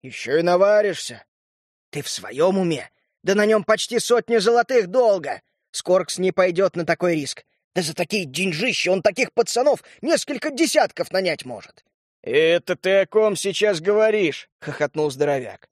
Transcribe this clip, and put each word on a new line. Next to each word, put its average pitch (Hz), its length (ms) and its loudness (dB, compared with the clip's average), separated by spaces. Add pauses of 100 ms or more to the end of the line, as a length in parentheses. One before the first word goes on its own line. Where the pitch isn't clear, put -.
Ещё 131 360 -4
и 170 40 4
наваришься». 185 800 2 (680)
«Ты 147 100 -8
в - 80 -10
своём 156 480 -2
уме? 165 320 -4 (340)
Да 190 120 0
на 208 100 2
нём 214 180 2
почти 220 360 -2
сотня 233 400 0
золотых 233 480 2
долга! 190 540 0 (300)
Скоркс - 460 -2
не 185 140 0
пойдёт 185 440 0
на 165 100 -4
такой 170 300 0
риск. - 280 -8 (320)
Да 180 60 0
за 156 120 -6
такие 180 320 -4
деньжища 180 680 -2
он 190 100 0
таких 202 320 -2
пацанов 254 500 2 (180)
несколько 294 500 -2
десятков 262 600 0
нанять 180 340 -2
может». 113 380 -16 (400)
«Это 160 520 2
ты 196 260 2
о 185 60 2
ком 214 280 2
сейчас 196 460 -2
говоришь?» — 208 680 0 (120)
хохотнул 151 500 -4
здоровяк. 131 600 -4